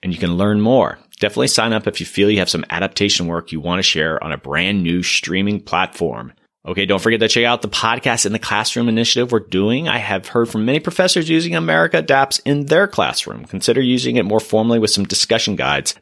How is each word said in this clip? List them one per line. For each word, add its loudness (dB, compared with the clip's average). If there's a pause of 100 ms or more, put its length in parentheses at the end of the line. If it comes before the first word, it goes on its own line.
and -4
you -6
can 0
learn 2
more. 2 (200)
Definitely 0
sign 0
up -2
if -2
you -6
feel 2
you 4
have 0
some -4
adaptation 0
work -6
you -6
want -2
to 0
share 0
on -6
a -4
brand -2
new 0
streaming -2
platform. -4 (320)
Okay, -2
don't 2
forget 2
to 2
check 2
out 2
the -4
Podcast 0
in 0
the -2
Classroom -2
initiative 0
we're 2
doing. 0
I -2
have -4
heard 0
from -2
many 0
professors 0
using 0
America 2
Adapts 2
in 0
their 4
classroom. -4
Consider 0
using 0
it 2
more 2
formally 2
with 2
some 0
discussion 0
guides -2